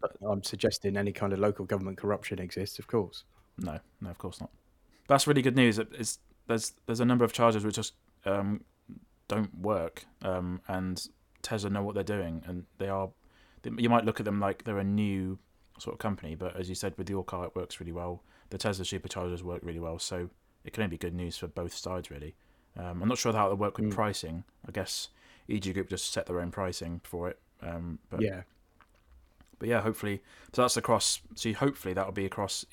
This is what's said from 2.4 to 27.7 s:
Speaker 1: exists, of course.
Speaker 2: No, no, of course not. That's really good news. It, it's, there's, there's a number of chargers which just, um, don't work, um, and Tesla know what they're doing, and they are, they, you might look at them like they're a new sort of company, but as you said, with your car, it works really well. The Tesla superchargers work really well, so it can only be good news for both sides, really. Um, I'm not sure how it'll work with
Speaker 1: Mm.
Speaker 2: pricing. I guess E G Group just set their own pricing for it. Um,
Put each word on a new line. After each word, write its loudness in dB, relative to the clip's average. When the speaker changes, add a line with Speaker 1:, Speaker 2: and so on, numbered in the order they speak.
Speaker 1:
exists, -6
of -14
course. -2
Speaker 2:
No, -4
no, -8
of -12
course -10
not. -10
That's 8
really 8
good 6
news. 8
It, 0
it's, -4
there's, 0
there's 0
a 6
number 8
of 4
chargers 6
which 0
just, -4
um, 0
don't -2
work, 0
um, -2
and -4
Tesla -2
know 0
what -2
they're 0
doing, -2
and -8
they -2
are, 0
they, -6
you 4
might 8
look 2
at -4
them 0
like 0
they're -2
a 0
new 2
sort -6
of -12
company, -4
but -6
as -6
you -6
said, -4
with -6
your -2
car, -6
it -10
works -8
really -8
well. -6
The -8
Tesla -2
superchargers -4
work -6
really -6
well, -4
so -4
it -12
can 0
only 0
be -6
good -4
news -4
for -6
both -6
sides, -6
really. -10
Um, -6
I'm 2
not 2
sure 2
how 6
it'll 4
work 0
with 0
Speaker 1:
Mm. -2
Speaker 2:
pricing. -2
I -12
guess -4
E 0
G -2
Group -2
just -4
set -2
their -2
own -4
pricing -4
for -6
it. -10
Um, -8